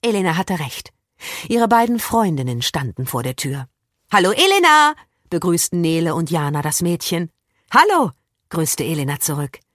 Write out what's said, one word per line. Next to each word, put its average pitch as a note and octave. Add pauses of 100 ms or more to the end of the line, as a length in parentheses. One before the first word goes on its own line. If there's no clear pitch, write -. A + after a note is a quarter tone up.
Elena G3
hatte F#3
recht. - (560)
Ihre A#3
beiden A#3
Freundinnen C#3
standen C3
vor A#2+
der B2+
Tür. C#3 (420)
„Hallo, F#3+
Elena!“, D#4+ (340)
begrüßten F3
Nele E3
und D#3+
Jana D3
das D3+
Mädchen. F3 (420)
„Hallo“, D#4+ (380)
grüßte D#3
Elena C#3+
zurück. C#3+ (140)